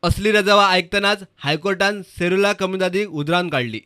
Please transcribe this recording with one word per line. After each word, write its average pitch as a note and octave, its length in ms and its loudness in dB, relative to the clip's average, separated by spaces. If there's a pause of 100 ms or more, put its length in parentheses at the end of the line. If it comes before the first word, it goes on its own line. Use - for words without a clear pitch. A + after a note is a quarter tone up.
असली G3 280 0
रजावा G3+ 340 4
आयकतनाच G3 580 0 (120)
हायकोर्टान F#3+ 640 -2
सेरुला F#3+ 500 0
कमीदादीक F#3+ 560 -2
उजरावन D#3+ 400 -2
काडली. B2 380 -4